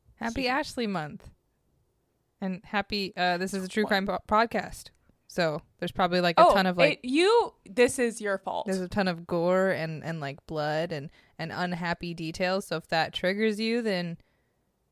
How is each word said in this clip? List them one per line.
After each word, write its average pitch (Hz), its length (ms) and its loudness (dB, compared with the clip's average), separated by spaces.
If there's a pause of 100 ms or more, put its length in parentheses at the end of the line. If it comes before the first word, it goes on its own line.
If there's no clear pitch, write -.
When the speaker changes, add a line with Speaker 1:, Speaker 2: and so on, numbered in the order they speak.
(160)
Speaker 1:
Happy 233 280 -6
Speaker 2:
She 247 40 0
Speaker 1:
Ashley 254 400 -2
Month. 170 420 -8 (1080)
And 185 240 -6
happy, 202 540 -4
uh, 180 200 2
this 185 160 -4
is 190 120 -4
a - 20 -10
true 214 160 0
Speaker 2:
What? - 60 -2
Speaker 1:
crime 196 180 2
po-, 185 120 -2 (100)
podcast. 220 560 0 (420)
So 160 340 -2 (180)
there's 175 120 -6
probably, 180 300 2
like, 175 180 4
a 349 80 10
Speaker 2:
Oh, 277 60 8
Speaker 1:
ton 190 120 4
of, 180 120 2
like, 185 260 4
Speaker 2:
it, 247 40 -6
you, 370 460 4 (160)
this 240 300 4
is 233 220 -2
your 202 160 -2
fault. - 280 -6
Speaker 1:
there's 190 140 -2
a 180 80 -6
ton 190 220 0
of 170 180 -6
gore 185 440 2
and, 160 340 -4
and, 165 160 -8
like, 139 260 -10
blood 156 460 -2
and, 147 160 -10 (280)
and 165 160 -8
unhappy 175 600 -4
details. 180 540 -2
So 160 100 -4
if 165 100 -10
that 160 260 0
triggers 202 460 0
you, 226 220 -2
then, 180 360 -4 (720)